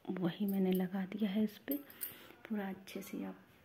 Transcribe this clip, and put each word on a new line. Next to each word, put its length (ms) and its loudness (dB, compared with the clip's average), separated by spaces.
वही 360 2
मैंने 260 4
लगा 340 2
दिया 240 0
है 140 4
इस 140 0
पे। 180 -2
पूरा 200 0
अच्छे 320 -6
से 240 -4
आप 140 -6